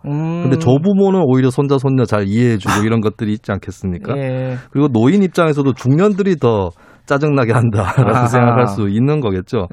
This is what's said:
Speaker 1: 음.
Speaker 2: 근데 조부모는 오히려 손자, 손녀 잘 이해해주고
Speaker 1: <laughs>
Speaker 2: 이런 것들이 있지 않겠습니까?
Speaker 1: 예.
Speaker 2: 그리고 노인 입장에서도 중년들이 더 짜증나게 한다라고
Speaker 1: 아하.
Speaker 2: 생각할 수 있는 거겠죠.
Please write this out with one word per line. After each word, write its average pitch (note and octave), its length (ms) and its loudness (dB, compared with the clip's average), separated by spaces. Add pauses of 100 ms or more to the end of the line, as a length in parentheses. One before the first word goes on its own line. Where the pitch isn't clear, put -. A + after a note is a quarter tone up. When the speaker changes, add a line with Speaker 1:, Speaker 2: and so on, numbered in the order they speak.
Speaker 1:
음. D#3+ 380 -4
Speaker 2:
근데 E3+ 140 2
조부모는 F#3+ 680 2
오히려 C3 240 2
손자, C#3 280 0
손녀 C3 260 0
잘 G#2 220 -2
이해해주고 G#2 580 0
Speaker 1:
<laughs> - 20 0
Speaker 2:
이런 A2+ 140 0
것들이 G#2+ 320 -4
있지 G#2+ 200 -8
않겠습니까? F#2+ 640 -6
Speaker 1:
예. B2+ 380 -6 (160)
Speaker 2:
그리고 D3 180 0
노인 C3+ 360 4
입장에서도 D3 500 0
중년들이 F#3 640 0
더 G#2 340 0 (360)
짜증나게 C#3 460 0
한다라고 A2+ 580 0
Speaker 1:
아하. A#2+ 160 2
Speaker 2:
생각할 A#2+ 420 2
수 G2+ 200 -4
있는 C3 320 0
거겠죠. F#2+ 520 -4